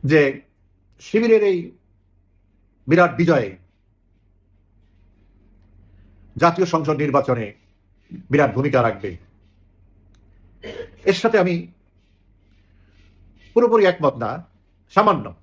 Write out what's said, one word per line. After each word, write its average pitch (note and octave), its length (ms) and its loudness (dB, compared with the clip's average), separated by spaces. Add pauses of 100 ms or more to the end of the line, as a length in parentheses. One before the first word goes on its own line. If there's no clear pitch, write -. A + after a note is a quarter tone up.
(100)
যে D3+ 100 6 (800)
শিবিরের A3 420 2
এই F#3+ 160 0 (1300)
বিরাট E3+ 280 4
বিজয়ে C3+ 400 0 (2750)
জাতীয় E3+ 300 2
সংসদ D#3 380 -2
নির্বাচনে C3 420 -2 (840)
বিরাট C#3 240 2
ভূমিকা C3+ 280 0
রাখবে। G#2+ 280 -4 (1900)
এর G3 180 0
সাথে A3+ 160 2
আমি F3+ 160 0 (2000)
পুরোপুরি A3+ 300 4
একমত F3 320 0
না, A#2 140 -6 (640)
সামান্য। F3+ 480 0